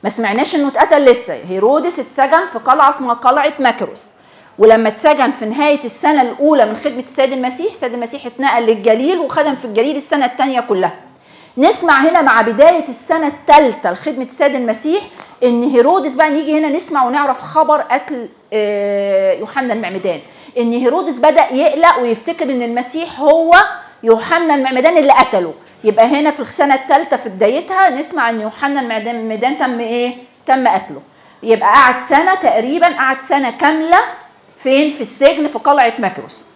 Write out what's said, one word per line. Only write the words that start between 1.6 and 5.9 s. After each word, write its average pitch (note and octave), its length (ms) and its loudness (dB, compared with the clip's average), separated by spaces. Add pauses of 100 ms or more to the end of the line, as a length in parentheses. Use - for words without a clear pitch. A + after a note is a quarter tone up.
اتسجن C#4+ 520 -2
في A#3 60 -10
قلعة C#4 300 2
اسمها C4+ 260 -2
قلعة C#4+ 440 0
ماكروس، A#3 480 -4 (520)
ولما A3 300 6
اتسجن C#4+ 420 2
في A#3 160 -8
نهاية C#4+ 380 0
السنة D4 380 0